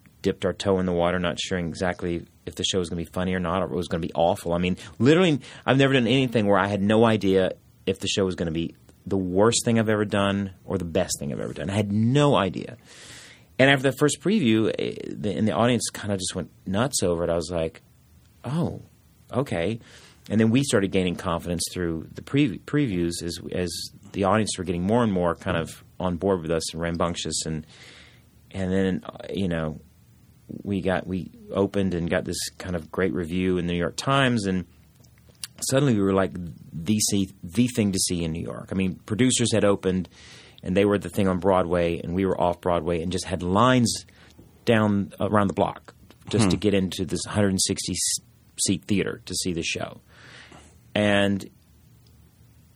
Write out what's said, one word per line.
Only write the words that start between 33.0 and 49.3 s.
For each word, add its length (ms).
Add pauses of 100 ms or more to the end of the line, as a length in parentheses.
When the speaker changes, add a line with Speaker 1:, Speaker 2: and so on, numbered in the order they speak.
Speaker 1:
review 440
in 80
the 80
New 60
York 160
Times, 500
and 200 (1000)
suddenly 320
we 60
were, 120
like, 180 (400)
the 280
see-, 340 (100)
the 240
thing 240
to 80
see 240
in 80
New 120
York. 280
I 40
mean, 200 (100)
producers 480
had 120
opened, 440 (540)
and 120
they 100
were 120
the 120
thing 180
on 120
Broadway, 600
and 140
we 120
were 140
off 220
Broadway, 400
and 100
just 140
had 180
lines 640 (600)
down 540
around 280
the 60
block 400 (360)
just 160
Speaker 2:
Hmm. 60
Speaker 1:
to 60
get 160
into 320
this 200
hundred 240
and 120
sixty 320
s-, 260 (440)
seat 220
theater 400
to 100